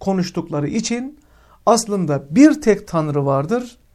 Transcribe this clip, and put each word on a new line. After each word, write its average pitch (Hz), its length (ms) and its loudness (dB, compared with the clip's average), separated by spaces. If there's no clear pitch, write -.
konuştukları 175 680 -2
için 240 520 -6
aslında 190 640 0
bir 294 300 6
tek 208 280 0
Tanrı 147 380 -2
vardır. 160 520 -2